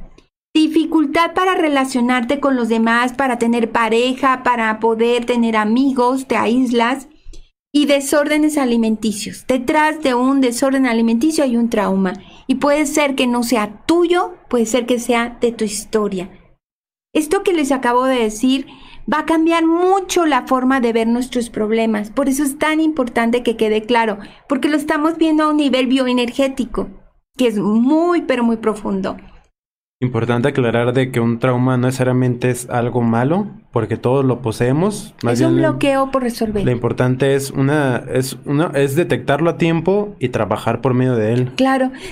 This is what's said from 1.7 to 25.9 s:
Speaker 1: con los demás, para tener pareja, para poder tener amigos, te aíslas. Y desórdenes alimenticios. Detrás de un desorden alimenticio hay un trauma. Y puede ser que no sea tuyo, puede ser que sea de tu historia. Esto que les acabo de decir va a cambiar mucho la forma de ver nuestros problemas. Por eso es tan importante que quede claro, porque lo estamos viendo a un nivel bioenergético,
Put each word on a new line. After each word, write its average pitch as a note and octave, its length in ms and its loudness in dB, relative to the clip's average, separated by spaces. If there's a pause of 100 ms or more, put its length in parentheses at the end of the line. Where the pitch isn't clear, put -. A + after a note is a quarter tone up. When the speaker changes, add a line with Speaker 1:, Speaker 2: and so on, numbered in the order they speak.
Speaker 1:
con C#4 160 0
los A#3 120 0
demás, A#3 440 2
para B3+ 260 -2
tener A#3 320 0
pareja, B3+ 720 0
para A3 380 0
poder A#3 460 2
tener A#3 300 2
amigos, B3+ 680 2
te A#3 100 0
aíslas. A#3 720 0 (640)
Y C#4+ 140 4
desórdenes D4 720 2
alimenticios. A3 880 -2
Detrás D4+ 560 0
de C4 120 0
un C4 260 2
desorden C4 460 2
alimenticio A#3 580 2
hay A#3+ 120 0
un A#3 140 0
trauma. F#3+ 440 0 (340)
Y C4 80 0
puede C#4+ 300 2
ser D4 280 0
que C4+ 140 0
no A#3+ 160 0
sea A3 420 -2
tuyo, F4 480 2 (140)
puede A#3 180 2
ser B3 200 0
que B3 120 0
sea A#3+ 420 -2
de A#3 120 2
tu A#3 120 -4
historia. G3+ 680 -4 (840)
Esto D#4+ 300 -2
que G4 80 0
les D4+ 180 0
acabo B3+ 360 0
de C4 100 0
decir B3+ 500 0 (460)
va D4+ 80 0
a D4+ 60 -6
cambiar E4 400 2
mucho F4+ 600 2
la C4 220 0
forma B3+ 320 2
de A#3 120 2
ver A3+ 140 0
nuestros A#3+ 420 -2
problemas. G#3+ 640 -2
Por C#4 180 0
eso C4+ 140 0
es C#4 160 -2
tan D#4 220 0
importante A#3+ 640 0
que A3+ 120 0
quede A3 260 0
claro, A3 360 0 (300)
porque C#4 200 0
lo D4+ 80 2
estamos D#4 400 -2
viendo D#4 280 2
a D4+ 40 0
un D4+ 80 0
nivel C4 300 0
bioenergético, B3+ 1000 -2 (480)